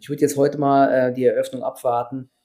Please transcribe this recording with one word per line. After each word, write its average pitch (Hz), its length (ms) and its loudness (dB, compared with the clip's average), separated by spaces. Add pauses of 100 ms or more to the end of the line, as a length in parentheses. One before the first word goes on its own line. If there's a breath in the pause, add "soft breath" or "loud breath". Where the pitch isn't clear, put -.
ich - 80 -18
würd 143 100 -6
jetzt - 160 2
heute 147 220 0
mal, 139 360 4
äh, 127 200 2
die 127 100 -4
Eröffnung 123 400 0
abwarten. 123 680 -4 (160)